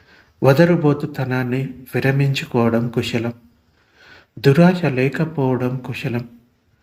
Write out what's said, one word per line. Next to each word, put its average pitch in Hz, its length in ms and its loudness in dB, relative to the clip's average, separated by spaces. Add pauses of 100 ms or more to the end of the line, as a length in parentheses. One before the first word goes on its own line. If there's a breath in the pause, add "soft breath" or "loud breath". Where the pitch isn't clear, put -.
(440 soft breath)
వదరుబోతుతనాన్ని 139 1300 0 (260)
విరమించుకోవడం 123 920 0
కుశలం, 120 440 -4 (1080 soft breath)
దురాశ 170 460 4
లేకపోవడం 131 920 -2
కుశలం, 120 520 -8 (540)